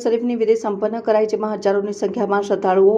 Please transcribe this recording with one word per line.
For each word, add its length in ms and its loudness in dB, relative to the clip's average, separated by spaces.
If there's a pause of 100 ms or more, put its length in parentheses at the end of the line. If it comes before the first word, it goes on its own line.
શરીફની 380 -2
વિધિ 140 4
સંપન્ન 520 -4
કરાઈ, 240 2
જેમાં 240 -4
હજારોની 420 -2
સંખ્યામાં 480 -2
શ્રદ્ધાળુઓ 500 4